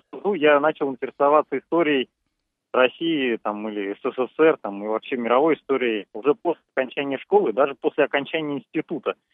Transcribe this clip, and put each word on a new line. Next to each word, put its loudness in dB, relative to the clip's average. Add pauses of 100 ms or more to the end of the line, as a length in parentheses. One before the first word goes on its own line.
(120)
ну, -4
я 4
начал -2
интересоваться 0
историей 0 (640)
России, 2
там, -6
или -6
С -8
С - (220)
С -12
Р, 4
там, -8
и -6
вообще -4
мировой 2
историей -2
уже 0
после -4 (140)
окончания -4
школы, 2
даже 0
после 0
окончания -4
института. -6 (200)